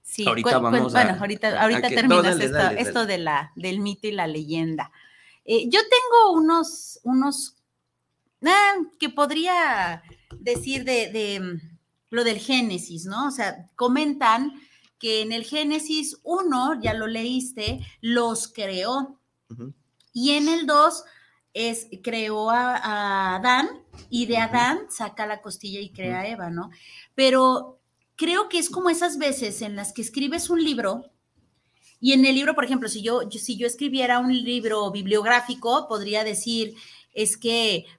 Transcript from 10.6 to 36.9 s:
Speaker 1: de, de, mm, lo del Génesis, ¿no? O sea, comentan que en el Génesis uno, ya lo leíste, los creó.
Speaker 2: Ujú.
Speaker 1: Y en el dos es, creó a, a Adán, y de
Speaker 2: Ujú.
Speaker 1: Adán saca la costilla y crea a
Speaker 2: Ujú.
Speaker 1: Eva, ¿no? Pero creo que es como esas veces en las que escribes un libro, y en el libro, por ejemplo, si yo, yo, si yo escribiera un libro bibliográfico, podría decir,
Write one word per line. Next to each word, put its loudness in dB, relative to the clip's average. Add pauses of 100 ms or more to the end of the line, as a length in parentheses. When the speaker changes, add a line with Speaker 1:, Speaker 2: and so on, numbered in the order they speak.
Speaker 1:
de, 0
de, -4
mm, -8 (340)
lo 0
del 0
Génesis, -2
¿no? -4
O -2
sea, -6
comentan 0 (460)
que -2
en -6
el -6
Génesis -4
uno, 0
ya 0
lo -4
leíste, -4 (160)
los 0
creó. -6 (300)
Speaker 2:
Ujú. -14 (400)
Speaker 1:
Y 0
en 2
el 0
dos 4 (500)
es, -6 (160)
creó -2
a, 2
a -2
Adán, 2 (400)
y -2
de 0
Speaker 2:
Ujú. 2
Speaker 1:
Adán 2 (100)
saca -8
la -8
costilla -12
y -12
crea -6
a -6
Speaker 2:
Ujú. -6
Speaker 1:
Eva, -8
¿no? -8 (460)
Pero 4 (360)
creo 0
que 0
es -2
como 0
esas 0
veces -4
en -8
las -8
que -10
escribes -4
un 2
libro, -2 (920)
y 6
en 8
el 4
libro, 2
por 0
ejemplo, -2
si -6
yo, 0
yo, -10
si -6
yo -2
escribiera 0
un 0
libro -2
bibliográfico, 0
podría -2
decir, -4 (380)